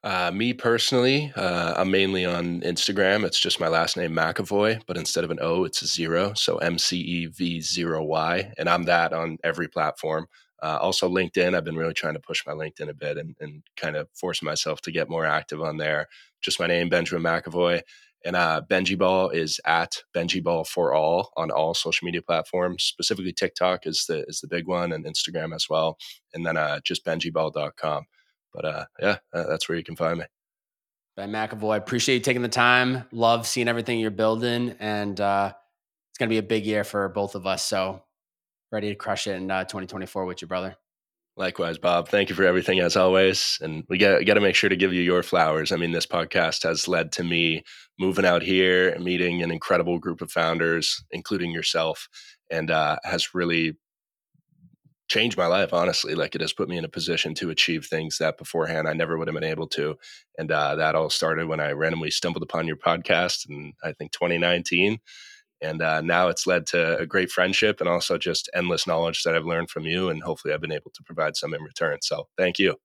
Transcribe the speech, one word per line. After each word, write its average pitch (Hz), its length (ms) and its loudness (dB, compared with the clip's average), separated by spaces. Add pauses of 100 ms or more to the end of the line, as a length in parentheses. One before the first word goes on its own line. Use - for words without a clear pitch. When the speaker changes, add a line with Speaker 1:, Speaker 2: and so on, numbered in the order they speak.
Speaker 1:
Uh, 90 300 0
me 113 220 0
personally, 127 800 2
uh, 85 400 0
I'm 95 140 2
mainly 95 340 4
on 87 380 -2
Instagram. 98 640 2
It's - 140 0
just - 220 0
my 85 80 2
last 82 280 2
name, 85 160 -2
McAvoy, 101 760 2
but - 100 -4
instead - 280 0
of 82 60 -4
an - 100 -2
O, 85 240 2
it's - 180 -4
a - 40 -4
zero. 85 480 0
So 82 240 0
M 85 200 0
C 90 200 0
E 85 280 -2
V 85 340 -4
zero 80 440 -2
Y. 85 520 0
And 85 140 0
I'm 87 140 2
that 85 280 4
on 82 320 -4
every 82 240 -2
platform. 78 600 -2 (340)
Uh, 78 180 -2
also 92 300 2
LinkedIn. 90 440 2
I've 85 100 0
been 80 120 -6
really 80 160 -2
trying 78 220 -4
to 73 60 -8
push - 260 -6
my 71 60 -8
LinkedIn 78 360 -8
a 73 60 -10
bit 73 240 -6
and, 80 200 -12
and 76 240 -14 (140)
kind 76 200 -6
of 76 180 -6
force - 280 -6
myself 76 400 -4
to 82 100 -10
get 80 180 -2
more 82 160 -2
active 76 340 -2
on 78 160 -4
there. 76 320 -2 (320)
Just - 200 -4
my 85 60 2
name, 87 220 2
Benjamin 85 340 0
McAvoy. 85 600 0 (420)
And, 90 120 -2
uh, 80 300 2
Benji 95 300 2
Ball 92 320 4
is 80 380 -2
at 82 360 0 (120)
Benji 87 280 0
Ball 85 220 0
for 80 300 0
All 80 420 2
on 80 140 -2
all 80 240 0
social 82 320 -4
media 85 160 -4
platforms. 87 600 -2
Specifically, 92 500 -2
TikTok 92 540 0
is 80 200 -2
the, 78 200 -4
is 76 140 -8
the - 80 -14
big 80 180 -4
one, 87 260 -2
and 80 120 -6
Instagram 80 500 -6
as - 140 -4
well. 80 300 0 (340)
And 85 140 -6
then, 80 100 -2
uh, 76 260 -2
just - 220 -6
benji 82 260 -2
ball 80 200 0
dot 76 260 -6
com. 76 300 -4 (480)
But, - 100 -10
uh, 76 200 -4 (140)
yeah, 98 180 0 (180)
uh, 85 120 -2
that's 78 220 -2
where 85 80 -2
you 82 80 -6
can 82 120 -12
find 82 240 0
me. 80 40 -8 (920)
Speaker 2:
Ben 101 140 -8
McAvoy, 110 460 -2
appreciate 120 380 0
you 120 60 2
taking 123 200 0
the 120 80 -2
time. 123 640 4
Love 117 340 4
seeing 120 220 0
everything 117 320 0
you're 110 100 0
building. 113 720 0
And, 104 400 -4
uh, 98 320 2 (580)
it's - 80 -20
gonna 117 120 0
be 110 80 4
a 107 40 0
big 107 220 0
year 107 200 0
for 101 260 -2
both 101 240 -4
of 95 120 -6
us. 92 160 0
So 95 420 -2 (680)
ready 104 160 -4
to 101 60 -4
crush 101 320 -4
it 98 100 -2
in, 95 140 -6
uh, 95 140 0
twenty 95 220 -8
twenty-four 95 380 -6
with 90 160 -8
you, 85 80 -14
brother. 90 280 -4 (600)
Speaker 1:
Likewise, 85 420 -2
Bob. 87 300 2
Thank 101 200 4
you 87 80 -4
for 98 80 4
everything, 92 340 4
as 87 180 2
always. 95 640 6
And 78 280 -6
we 92 100 -2
got, 98 260 6
gotta 104 160 6
make 98 140 4
sure 101 160 4
to 92 60 2
give 92 160 2
you 90 100 2
your 90 220 4
flowers. 80 480 2
I 90 40 2
mean, 85 140 0
this 82 160 0
podcast 82 560 0
has 80 240 0
led 85 260 0
to 90 120 -4
me 85 400 0 (340)
moving 92 260 2
out 87 180 6
here 92 460 4
and 87 160 -2
meeting 87 380 0
an 82 80 -2
incredible 87 480 0
group 82 220 -6
of 82 100 -10
founders, 82 800 0
including 87 400 -4
yourself, 80 580 -2 (440)
and, 80 180 -2
uh, 78 320 2
has 87 320 -4
really 85 420 0 (1300)
changed 113 280 2
my 90 100 2
life, 90 260 2
honestly. 87 420 0
Like, - 200 -2
it 80 60 -4
has 78 120 -2
put - 160 -4
me 87 100 -4
in 82 60 -4
a 78 40 -8
position 80 460 -2
to 85 160 -4
achieve 78 360 0
things 80 320 -4
that 80 200 0
beforehand 80 500 -2
I 78 60 0
never 80 240 -2
would 80 100 -2
have 80 60 -6
been 78 100 -4
able 80 240 -4
to. 76 280 -2 (420)
And, 82 120 -6
uh, 73 260 2
that 78 180 2
all 80 160 2
started 80 360 0
when 78 140 -2
I 73 120 -2
randomly 80 380 -2
stumbled 85 320 -2
upon 82 240 -4
your 80 100 -4
podcast 85 720 0
in, 73 340 -12
I 78 100 -6
think, - 200 -12
twenty 85 260 0
nineteen. 90 600 2 (640)
And, 78 200 -6
uh, 78 220 0
now 87 260 4
it's - 180 -2
led 87 220 2
to 82 300 2
a 82 80 -2
great 92 240 0
friendship 95 500 2
and 87 80 0
also 87 300 0
just - 360 -2
endless 87 320 0
knowledge 82 360 0
that 82 120 2
I've 82 120 0
learned 85 240 -2
from 80 140 -8
you. 90 260 0
And 80 120 -4
hopefully 76 300 -4
I've 76 80 -2
been 80 120 -6
able - 180 -8
to - 140 -20
provide 80 320 -2
some 78 180 -6
in 73 80 -8
return. 76 400 -2
So 73 340 -4
thank 90 220 2
you. 90 160 2 (100)